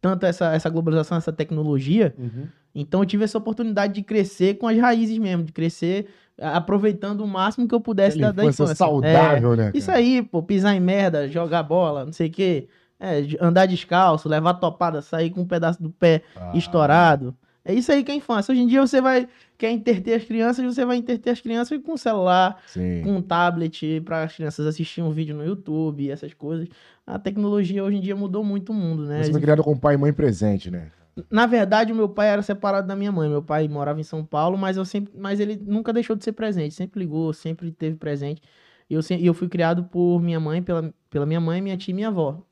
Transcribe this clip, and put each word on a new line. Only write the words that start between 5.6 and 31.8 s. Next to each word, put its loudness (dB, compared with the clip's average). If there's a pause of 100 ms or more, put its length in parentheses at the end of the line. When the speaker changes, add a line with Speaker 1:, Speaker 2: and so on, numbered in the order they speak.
Speaker 1:
a-, -2
aproveitando 0
o -4
máximo -2
que 0
eu 2
pudesse 2
Speaker 3:
Aquela 2
Speaker 1:
da, 0
da 6
Speaker 3:
infância 2
Speaker 1:
infância. 0
Speaker 3:
saudável, 4
Speaker 1:
É, 4
Speaker 3:
né, 2
Speaker 1:
isso -2
Speaker 3:
cara? 2
Speaker 1:
aí, 4
pô, -2
pisar 2
em 2
merda, 2
jogar -2
bola, 0
não -10
sei -2
o -4
quê, 0 (320)
é, -2
j-, -4
andar 6
descalço, 2
levar 2
topada, -2
sair -2
com -6
um -2
pedaço -2
do -6
pé 4 (160)
Speaker 3:
Ah. -12
Speaker 1:
estourado. 4 (300)
É -2
isso 2
aí 4
que -4
é -4
infância. -2
Hoje 4
em 4
dia 4
você 4
vai, 2 (300)
quer -2
entreter 0
as -2
crianças, -2
você -2
vai 0
entreter -4
as -2
crianças -4
com -6
celular, 2
Speaker 3:
Sim. -4
Speaker 1:
com 0
tablet, -2
pra -4
as -8
crianças -6
assistirem -4
um -2
vídeo -6
no -8
YouTube, -4
essas -10
coisas. -8 (380)
A -10
tecnologia -2
hoje 0
em -4
dia -4
mudou -4
muito -4
o -4
mundo, -2
né? -2
Speaker 3:
Você 0
foi 2
criado 4
com 2
pai 4
e 2
mãe 2
presente, 0
né? -10 (420)
Speaker 1:
Na 4
verdade, 2